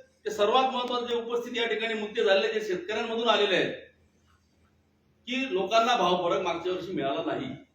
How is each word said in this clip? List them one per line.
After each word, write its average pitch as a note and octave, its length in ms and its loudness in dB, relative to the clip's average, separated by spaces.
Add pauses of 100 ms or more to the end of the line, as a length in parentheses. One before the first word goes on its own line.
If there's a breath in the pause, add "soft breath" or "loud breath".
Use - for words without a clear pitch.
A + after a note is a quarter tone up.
(260)
ते G#3 60 -4
सर्वात A#3 320 4
महत्त्वाचे B3 440 -2
जे A#3 80 -2
उपस्थित A#3 420 -4
या A#3 100 0
ठिकाणी A3 260 -2
मुद्दे G#3 300 -2
झालेले, G#3 360 2
जे G#3 80 -4
शेतकऱ्यांमधून A3+ 640 -2
आलेले G3 260 4
आहेत C#3 180 0 (1500)
की C4 260 -4
लोकांना A3 420 4
भाव F3+ 340 2
फरक G3+ 120 0
मागच्या F3 320 -4
वर्षी F#3 180 -6
मिळाला D3 340 -2
नाही - 200 -4 (300)